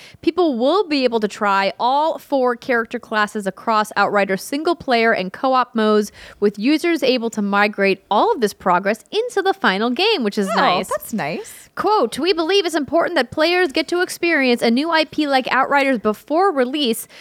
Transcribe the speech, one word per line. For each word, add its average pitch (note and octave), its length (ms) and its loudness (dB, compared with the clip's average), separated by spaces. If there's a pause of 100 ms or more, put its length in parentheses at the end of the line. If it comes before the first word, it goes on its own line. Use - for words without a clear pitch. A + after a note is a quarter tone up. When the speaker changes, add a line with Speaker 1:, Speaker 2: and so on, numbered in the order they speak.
(220)
Speaker 1:
People D#4+ 340 2
will D#4 320 2
be C#4+ 160 0
able A#3 160 2
to G#3 80 -2
try G3 500 0
all C#4+ 400 0
four B3 380 0
character A#3 420 -4
classes G#3+ 480 -4
across G#3+ 500 -2
Outriders G3 460 2
single D#4+ 340 -2
player A3+ 360 2
and F#3 200 -2
co-op B3+ 420 0
modes, G#3+ 360 2 (300)
with G3+ 180 0
users D4+ 440 0
able B3 280 0
to G#3+ 120 -4
migrate G3+ 680 0
all D4 220 2
of E4+ 80 -2
this G#3 140 0
progress F#3+ 560 0
into G#4+ 320 -2
the F#4+ 120 0
final G#3+ 360 0
game, F4+ 340 0
which G3+ 140 -2
is G3 100 0
Speaker 2:
Oh, G#3 80 -2
Speaker 1:
nice. F#3+ 320 2
Speaker 2:
that's - 240 -6
nice. G3 600 -8
Speaker 1:
Quote, F#4 440 0
"We E4+ 140 -2
believe E4+ 340 0
it's D#4 80 -4
important D#4+ 420 -2
that B3+ 140 0
players E4+ 420 0
get D#4 160 -2
to F4 140 -2
experience C#4 600 0
a A#3 80 2
new C#4+ 200 0
I D#4+ 140 2
P - 220 -2
like C4+ 260 0
Outriders C4+ 460 2
before D4 540 0
release C4 540 -2 (140)